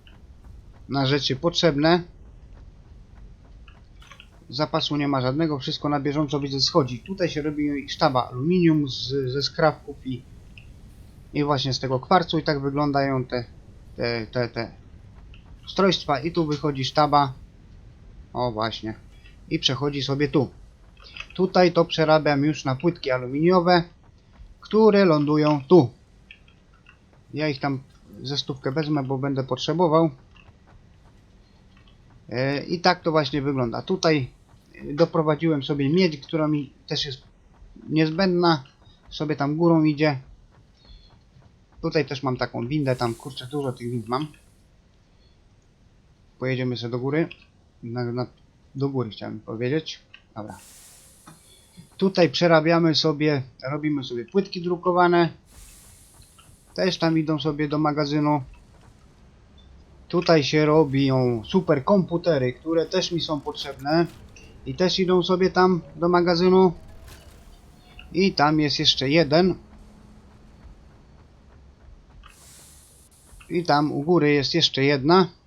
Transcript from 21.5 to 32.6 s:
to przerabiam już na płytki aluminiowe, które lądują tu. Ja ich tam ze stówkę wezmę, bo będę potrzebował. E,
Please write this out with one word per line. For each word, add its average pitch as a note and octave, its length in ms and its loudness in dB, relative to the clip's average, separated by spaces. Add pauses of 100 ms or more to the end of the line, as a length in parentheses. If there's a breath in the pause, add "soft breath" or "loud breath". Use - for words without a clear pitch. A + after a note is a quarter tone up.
to F3 140 2
przerabiam D3+ 600 2
już D3+ 200 -2
na C3 100 0
płytki D#3+ 360 -2
aluminiowe, E3+ 720 2 (760)
które G#3 460 6
lądują D3+ 640 4
tu. D#3+ 220 8 (1400)
Ja D3+ 160 -2
ich C3+ 100 -4
tam C#3 200 -2 (440)
ze C#3 140 -8
stówkę C3+ 340 -6
wezmę, D3 320 -2
bo C3 140 -4
będę C3+ 260 -4
potrzebował. D#3+ 640 2 (2250)
E, C3+ 340 -2